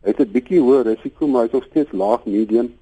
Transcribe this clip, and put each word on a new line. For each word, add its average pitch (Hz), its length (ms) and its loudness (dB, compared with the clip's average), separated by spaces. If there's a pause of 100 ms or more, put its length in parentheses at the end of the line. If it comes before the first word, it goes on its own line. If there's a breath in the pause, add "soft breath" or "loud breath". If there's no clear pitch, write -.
Hy 101 60 -2
het - 100 -4
'n 120 120 0
bietjie 127 280 0
hoër 131 240 4
risiko, 110 440 -4
maar 131 140 0
hy 113 60 0
het - 60 -6
nog 131 160 -2
steeds 151 220 -2
laag 101 340 -2
medium. 110 560 -2